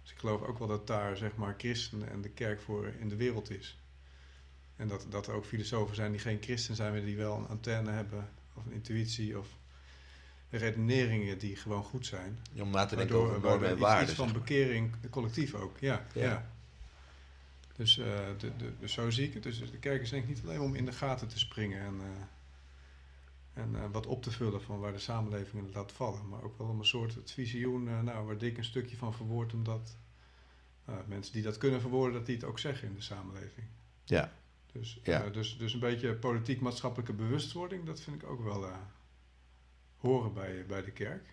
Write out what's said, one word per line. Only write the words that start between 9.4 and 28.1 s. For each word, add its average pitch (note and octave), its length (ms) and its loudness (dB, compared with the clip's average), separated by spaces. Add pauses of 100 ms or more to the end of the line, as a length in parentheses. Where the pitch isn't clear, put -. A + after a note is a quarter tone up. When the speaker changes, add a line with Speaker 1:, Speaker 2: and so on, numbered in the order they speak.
Speaker 1:
redeneringen A2+ 880 4
die G2+ 180 -2
gewoon G#2 280 -2
goed B2+ 220 -6
zijn. G2 340 -6 (140)
Speaker 2:
Ja, G#2 80 -4
om G2+ 80 0
na G2 160 8
te G2+ 100 0
denken G#2+ 200 4
Speaker 1:
Waardoor, A2+ 200 8
Speaker 2:
over G2+ 140 2
normen - 0 -
Speaker 1:
waardoor G2+ 180 8
Speaker 2:
en F2+ 60 6
Speaker 1:
iets, F2+ 80 4
Speaker 2:
waarden, G2+ 260 10
Speaker 1:
iets D#2+ 100 2
van C3+ 80 2
Speaker 2:
zeg A2+ 100 2
maar. A2+ 80 0
Speaker 1:
bekering B2 500 6 (160)
collectief C3 440 0
ook, G2 260 -6
ja. C3 340 2
Speaker 2:
Ja. A#2 100 2
Speaker 1:
ja. A2+ 260 2 (1300)
Dus, A2+ 220 6
eh, A#2+ 80 -2 (320)
de, A#2 200 -4
de, A#2 220 -4
dus G#2 140 -4
zo A#2 160 2
zie B2+ 180 4
ik A#2+ 60 -4
het. G#2+ 100 -6
Dus A#2 160 -4 (120)
de B2 60 -10
kerk C#3 240 0
is A#2 80 -4
denk C#3 140 -2
ik A#2+ 60 -2
niet C#3+ 140 -4
alleen D#3 180 -2
om C3+ 140 2
in B2+ 100 0
de B2+ 60 -2
gaten B2+ 360 -2
te A2+ 120 -4
springen G2 420 0
en, G2 200 -4
eh, - 1600 -12
en, A2 120 0
eh, A2 60 -2 (100)
wat G#2+ 140 0
op - 180 -2
te A#2 80 -2
vullen G#2 300 0
van G#2 180 -4
waar G#2 120 -2
de G2 80 -6
samenleving G#2 680 -2
in F#2 60 -10
laat G2+ 180 -4
vallen. G#2 380 -4
Maar G#2+ 140 -8
ook G#2+ 140 -8
wel A2+ 100 -4
om A2 120 0
een G#2+ 60 -4
soort A#2 300 2
het - 160 -10
visioen, B2 560 0
eh, A#2 140 0
nou, A2+ 240 0